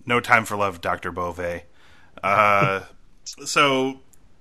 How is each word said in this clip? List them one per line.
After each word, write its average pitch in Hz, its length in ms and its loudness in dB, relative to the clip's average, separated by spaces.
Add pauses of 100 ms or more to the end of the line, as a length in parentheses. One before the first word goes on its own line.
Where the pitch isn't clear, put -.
No 120 140 2
Time 117 240 2
for 104 120 -6
Love, 95 240 -2
Doctor 90 300 -4
Bove. 87 520 -8 (600)
Uh, 98 580 4 (300)
<laughs> - 140 -20 (200)
so, 135 560 2 (400)